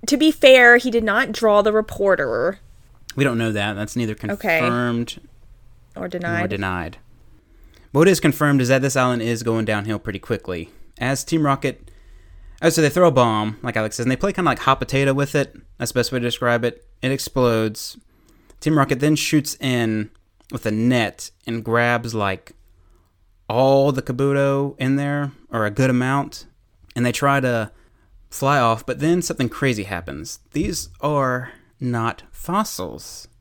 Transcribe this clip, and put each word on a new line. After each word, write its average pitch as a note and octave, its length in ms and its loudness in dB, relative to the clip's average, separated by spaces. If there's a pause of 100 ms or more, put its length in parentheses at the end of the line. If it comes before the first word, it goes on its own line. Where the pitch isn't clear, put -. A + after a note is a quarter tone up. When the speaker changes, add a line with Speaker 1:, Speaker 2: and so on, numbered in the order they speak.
Speaker 1:
To C#4 100 2
be D#4 140 4
fair, B3+ 460 8
he B3 140 0
did A3+ 120 0
not A3 280 0
draw G#3 300 4
the G#3 120 2
reporter. F#3 840 0 (560)
Speaker 2:
We C3+ 80 2
don't B2 140 0
know A2+ 140 0
that. G#2 220 -2
That's G#2 220 -8
neither A2+ 180 -4
Speaker 1:
Okay. E3 460 -4
Speaker 2:
confirmed A#2+ 600 -2 (760)
Speaker 1:
Or F#3 120 -10
denied. F3 320 -4
Speaker 2:
nor F3 80 -2
denied. F#2 500 -6 (960)
What D#3 160 6
is F#3+ 120 4
confirmed C#3+ 420 2
is A#2+ 80 0
that C3 140 4
this C3+ 120 -2
island B2+ 280 0
is A#2 200 -2
going A2+ 220 0
downhill G#2 340 -2
pretty F#2+ 200 -8
quickly. F2+ 500 -6 (300)
As C3 240 -2
Team D#3+ 220 0
Rocket, C3+ 440 -4 (720)
oh, E3 80 4
so D#3+ 120 2
they D3 80 4
throw F3 180 4
a D#3+ 40 6
bomb, A2 520 2
like A#2+ 120 -6
Alex A2 220 -4
says, A#2+ 80 -4
and B2+ 60 2
they C3 40 2
play G3+ 160 -2
kinda F#3 180 0
like A#2+ 100 -2
hot C3+ 160 2
potato C3+ 380 0
with C#3 220 -2
it. C#3+ 200 -2 (220)
That's - 140 -6
the B2+ 80 0
best A#2 120 0
way B2+ 80 -2
to A#2+ 60 -4
describe A#2+ 380 0
it. A#2+ 220 -4 (160)
It C3 100 0
explodes. A2+ 840 -2 (640)
Team D#3 180 2
Rocket C3+ 220 2
then D3+ 160 2
shoots D3 440 -2
in A#2 520 -2 (400)
with B2+ 160 -8
a G#2+ 40 0
net A#2 600 0 (160)
and A2+ 180 -6
grabs, A#2+ 480 0
like, G2 380 -4 (960)
all C3+ 440 4
the C3 100 -2
Kabuto C#3 760 0
in C3 180 0
there, C#3+ 360 -2 (200)
or A2 140 -2
a G#2 60 -2
good B2+ 180 2
amount, C3 560 -2 (500)
and A#2+ 100 0
they B2 60 0
try C#3 280 0
to A#2+ 320 -2 (580)
fly C#3 300 0
off, A2+ 260 0
but B2+ 140 -6
then E3+ 220 2
something C3 280 -2
crazy A#2+ 340 -2
happens. E2+ 560 -10 (120)
These F3 380 -4 (120)
are C3 500 -2 (280)
not A#2 520 -4
fossils - 960 -8 (140)